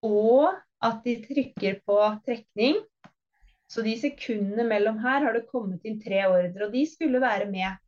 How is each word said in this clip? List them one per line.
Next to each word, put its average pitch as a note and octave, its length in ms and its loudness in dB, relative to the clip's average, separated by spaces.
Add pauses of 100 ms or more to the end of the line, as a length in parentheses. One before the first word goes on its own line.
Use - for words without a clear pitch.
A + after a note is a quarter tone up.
og A#3 560 4 (240)
at A3+ 240 -2
de A#3 160 -2
trykker B3+ 540 -4 (100)
på G3+ 120 2 (280)
trekning, A#3+ 540 -2 (920)
så A3+ 160 -6
de A3 160 -2
sekundene A3 640 -4
mellom G#3+ 320 0
her B3+ 240 0
har A#3+ 120 0
det A#3 180 -2
kommet G3+ 340 -6
inn G#3+ 160 -8
tre G3 240 0
ordre, F3+ 400 2
og G#3 80 -6
de B3+ 160 2
skulle C4 320 0
være G#3 300 0
med. F#3+ 260 -4 (100)